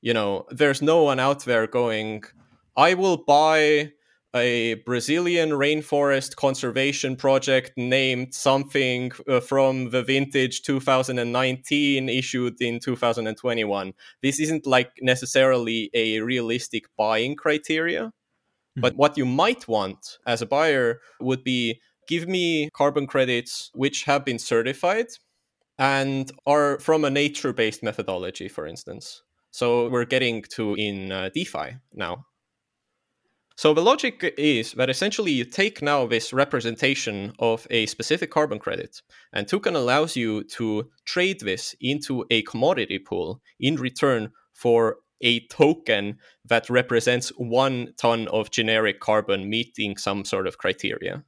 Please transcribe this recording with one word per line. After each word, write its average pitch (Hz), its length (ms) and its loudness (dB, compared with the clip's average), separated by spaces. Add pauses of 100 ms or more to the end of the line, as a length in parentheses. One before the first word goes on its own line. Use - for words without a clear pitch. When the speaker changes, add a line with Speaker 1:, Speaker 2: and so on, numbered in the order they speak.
Speaker 1:
You 117 120 -2
know, 101 380 0
there's 135 280 2
no 160 220 4
one 139 180 4
out 139 260 0
there 117 200 2
going, 110 580 -2 (540)
"I 160 160 8
will 180 240 2
buy 151 760 4 (420)
a 120 400 2 (100)
Brazilian 156 680 0
rainforest 143 840 0
conservation 135 800 -2
project 131 600 2
named 127 580 0
something, 131 760 0 (160)
uh, 131 120 4
from 131 500 2
the 123 140 0
vintage 135 580 0
two 139 180 -2
thousand 131 380 2
and 120 140 -2
nineteen, 131 760 0
issued 123 540 -2
in 117 180 -2
two 123 160 -4
thousand 117 300 0
and 110 120 -6
twenty-one." 101 560 -2 (280)
This 139 180 0
isn't, 156 280 -2
like, 127 240 2 (100)
necessarily 123 920 2
a 110 240 2
realistic 117 640 -4 (120)
buying 110 400 0
criteria. 160 800 -2 (600)
But 123 160 0
Speaker 2:
Mm-hmm. - 100 -12
Speaker 1:
what 147 160 2
you 135 80 0
might 175 420 0
want 101 600 -4
as 120 160 -2
a - 20 -6
buyer 135 540 2 (200)
would 127 240 -2
be, 120 380 -2 (260)
"Give 170 200 -4
me 170 460 0
carbon 143 340 0
credits 123 680 -2
which 139 300 -2
have 143 200 2
been 123 140 -4
certified 139 680 0 (720)
and 135 520 2 (140)
are 143 340 4
from 160 240 2
a 143 60 2
nature-based 135 720 0
methodology," 92 680 -6
for 76 200 -10
instance. - 560 -16 (260)
So 120 400 0
we're 120 160 0
getting 120 380 0 (120)
to 107 200 -2
in, 98 360 -4
uh, 95 220 -4
DeFi 76 440 -8 (160)
now. 90 320 -8 (1300)
So 151 160 4
the 156 80 2
logic 240 560 2
is 143 360 0
that 127 160 0
essentially 190 420 -2
you 123 140 0
take - 360 -2
now 147 240 2
this 117 280 -2
representation 117 1080 -2
of 113 320 0
a 113 160 2
specific - 420 -2
carbon 143 300 0
credit, - 420 -8 (300)
and 101 160 -4
Toucan 196 280 -2
allows 143 400 2
you 110 280 -2 (140)
to 110 340 -4 (140)
trade 190 340 0
this 95 400 -4
into 139 500 -4
a 113 140 4
commodity 117 560 -2
pool 90 420 -8 (180)
in 143 180 0
return 127 540 -2 (220)
for 117 440 2 (240)
a 120 260 2
token 117 720 2 (240)
that - 260 0
represents 123 680 2
one 123 600 0
ton 117 300 2
of 107 240 -2
generic 110 480 0
carbon 101 500 0
meeting 107 480 -6
some 98 280 -4
sort 95 200 -2
of - 120 -6
criteria. - 720 -4